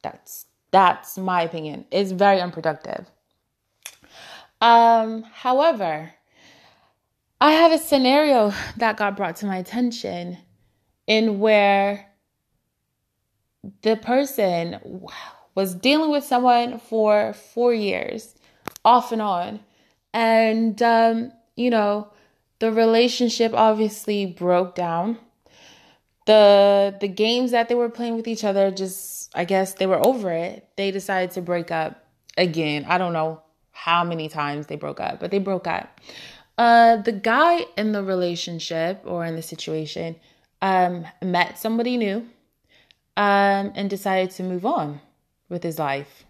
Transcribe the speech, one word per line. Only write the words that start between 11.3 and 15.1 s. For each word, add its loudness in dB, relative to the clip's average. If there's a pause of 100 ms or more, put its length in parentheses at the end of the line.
where 2 (1800)
the 0
person -2
w-, -16 (480)